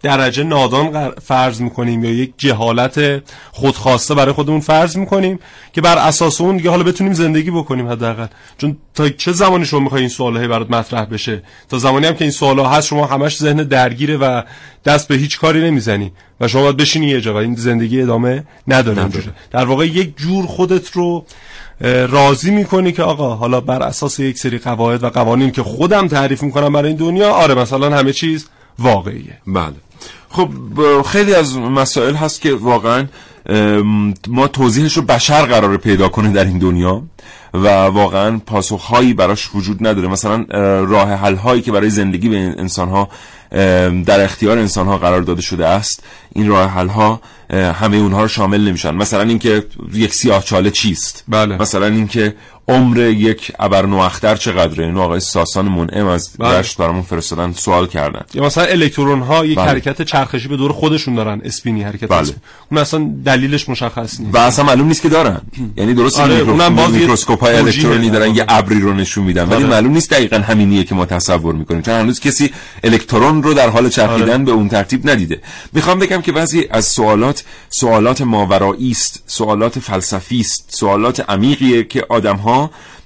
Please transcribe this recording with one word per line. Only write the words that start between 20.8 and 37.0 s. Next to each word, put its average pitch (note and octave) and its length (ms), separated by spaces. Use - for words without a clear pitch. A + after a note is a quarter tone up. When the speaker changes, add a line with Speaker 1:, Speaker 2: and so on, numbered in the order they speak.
Speaker 1:
رو، F3 340
اه، B2+ 240
راضی C#3 460
می‌کنی F#3+ 400
که E3+ 120
آقا C#3+ 320
حالا A#2+ 260
بر C3 220
اساس C3+ 360
یک C3+ 200
سری A#2+ 180
قواعد A#2 460
و B2 60
قوانین B2 420
که B2+ 120
خودم F3 440
تعریف C#3 360
می‌کنم C#3+ 300
برای D3 140
این D#3 100
دنیا، F3+ 340
آره D#3+ 240
مثلاً C3+ 420
همه C3+ 160
چیز D#3+ 340
واقعیه. G2+ 580
Speaker 2:
بله. F2 260
خب، E3 200
ب-، C#3+ 260
خیلی G3+ 320
از D3 240
مسائل C3 580
هست D3+ 260
که D3 120
واقعاً، A#2+ 520
ام، G#2 680
ما B2+ 200
توضیحش C3+ 460
رو E3 80
بشر C#3 440
قراره G#2 320
پیدا F#2+ 320
کنه G#2 220
در G2 140
این F#2 120
دنیا F2+ 460